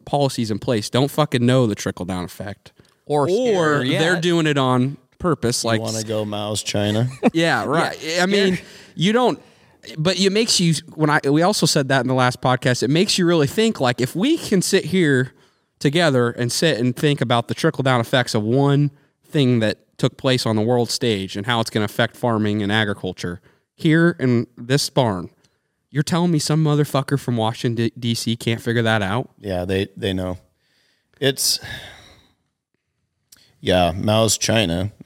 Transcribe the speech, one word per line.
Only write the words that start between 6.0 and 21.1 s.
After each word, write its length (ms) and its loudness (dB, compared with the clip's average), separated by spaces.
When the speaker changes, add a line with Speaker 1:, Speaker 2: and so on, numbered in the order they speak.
Speaker 3:
go 200 -4
Mao's 400 -6
China? 460 0
Speaker 1:
<laughs> 120 0
Yeah, 320 0
right. 360 -2
Speaker 2:
Yeah. 220 -2
Speaker 1:
I 40 2
mean, 280 2
Speaker 2:
Scared. 120 -10
Speaker 1:
you 180 0
don't, 260 2
but 220 0
it 120 2
makes 280 0
you, 140 4
when 140 2
I, 100 4
we 120 4
also 240 2
said 240 0
that 120 2
in 60 -2
the 60 0
last 280 0
podcast, 420 0
it 60 2
makes 280 2
you 80 2
really 220 4
think, 340 0
like, 200 0
if 140 -2
we 220 0
can 240 0
sit 240 0
here 480 2
together 520 2
and 200 -4
sit 280 0
and 160 0
think 260 0
about 260 0
the 60 -6
trickle 300 -2
down 180 2
effects 340 0
of 80 0
one 460 2
thing 360 0
that 180 0
took 180 -2
place 280 0
on 100 0
the 60 0
world 280 0
stage 480 -4